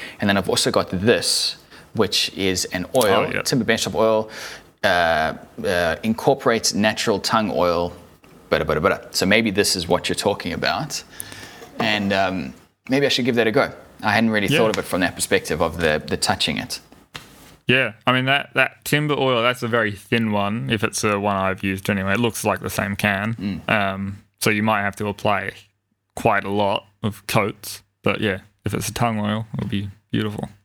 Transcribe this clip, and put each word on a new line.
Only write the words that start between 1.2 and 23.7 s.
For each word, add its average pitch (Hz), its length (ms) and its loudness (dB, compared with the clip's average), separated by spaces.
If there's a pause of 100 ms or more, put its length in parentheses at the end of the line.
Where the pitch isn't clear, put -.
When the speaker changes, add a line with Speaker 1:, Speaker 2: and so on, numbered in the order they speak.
Speaker 1:
which - 400 0
is 92 320 0
an 90 200 -6 (100)
oil, 110 300 4
Speaker 2:
Oh, - 40 -4
yeah. 101 120 -2
Speaker 1:
timber 120 220 0
benchtop 110 300 0
oil, 110 360 2 (540)
uh, 82 500 2 (300)
uh, 87 380 0
incorporates 113 720 2
natural 104 460 0
tung 110 340 0
oil, 87 380 2 (580)
bada, 78 120 2
bada, 78 160 0
bada. - 360 0
So - 120 0
maybe 110 240 4
this 98 260 2
is 87 100 -4
what 90 220 0
you're 87 80 -2
talking 98 380 -2
about, 90 500 -4 (760)
and, 104 340 0
um, 95 420 0 (340)
maybe 139 180 2
I 123 40 2
should 120 160 0
give 123 100 2
that 117 100 4
a 110 60 2
go. 107 180 2 (320)
I 104 100 4
hadn't 113 180 6
really 104 180 2
Speaker 2:
Yeah. 143 100 4
Speaker 1:
thought 110 120 4
of 104 80 -2
it 90 100 -4
from 87 140 0
that 87 120 0
perspective 90 480 0
of 82 160 0
the, 78 260 2
the 95 120 -4
touching - 420 0
it. - 220 -8 (880)
Speaker 2:
Yeah, 123 240 2 (140)
I 123 60 4
mean, 127 120 2
that, 139 300 0
that 131 300 -2
timber 147 300 0
oil, 131 280 2
that's 123 200 0
a 120 60 -2
very 110 240 2
thin 113 400 -2
one, 104 380 -2
if 107 120 0
it's - 200 -2
the 107 180 2
one 101 160 2
I've 95 260 -2
used 98 260 -2
anyway. 98 260 0
It 110 60 0
looks 117 240 -2
like 98 160 0
the - 100 -8
same 101 260 -4
can. 104 380 0
Speaker 1:
Mm. 98 380 -4